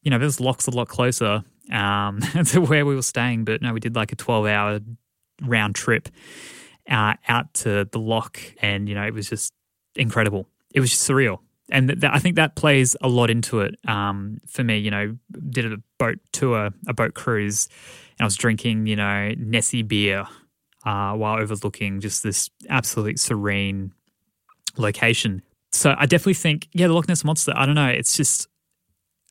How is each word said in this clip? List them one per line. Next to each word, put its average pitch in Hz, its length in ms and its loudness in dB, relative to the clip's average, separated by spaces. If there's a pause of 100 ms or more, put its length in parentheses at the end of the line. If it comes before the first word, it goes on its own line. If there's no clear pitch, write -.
You 147 80 0
know, 120 80 2
there's 139 220 0
lochs 127 260 0
a 131 40 0
lot 120 180 -4
closer, 113 560 0 (260)
um, 101 500 -2
<laughs> 165 260 0
to 180 160 4
where 147 240 4
we 139 100 2
were 131 60 -2
staying. 120 420 -2
But 110 160 -2
no, 120 140 -2
we 107 60 -4
did, 117 140 -4
like, 110 160 0
a 120 60 -6
twelve-hour 104 640 0 (600)
round 110 320 0
trip, - 340 -2 (800)
uh, 107 260 2 (140)
out 120 240 0
to 101 320 0
the 101 140 -6
loch. 110 420 -2 (220)
And, 101 260 -2
you 104 60 -4
know, 101 120 -4
it 110 60 -4
was 107 160 -8
just - 240 -6 (420)
incredible. 104 540 0 (260)
It 139 60 4
was 123 100 4
just - 180 2
surreal. 131 320 2 (300)
And 131 180 4
th-, 143 120 0
th-, 143 140 2
I 151 40 4
think 175 180 2
that 156 200 2
plays 135 460 4
a 131 60 0
lot 123 200 4
into 117 320 0
it, 98 140 -2 (120)
um, 101 600 -4
for - 180 -4
me. 110 140 0
You 104 120 -2
know, 104 280 -4 (320)
did 117 200 -2
a 107 60 -8 (220)
boat 117 200 -2 (140)
tour, 110 380 0 (160)
a 120 80 -4
boat - 180 0
cruise, 104 560 -2 (440)
and - 80 -12
I 117 40 2
was 98 120 0
drinking, 110 500 0
you 107 100 0
know, 101 400 -2
Nessie 113 460 -2
beer, 101 440 0 (600)
uh, 101 260 -2
while 110 260 -2
overlooking 104 600 -4
just 98 220 -4
this - 260 -2 (220)
absolute 117 480 -2
serene 101 760 -2 (840)
location. 107 640 0 (300)
So - 260 4
I 143 80 4
definitely 170 280 4
think, 156 380 -2
yeah, 175 140 4
the 165 80 4
Loch 165 140 2
Ness 170 160 0
Monster, 151 300 0
I 131 120 2
don't 147 80 4
know, 147 140 4
it's - 280 0
just, - 300 0 (840)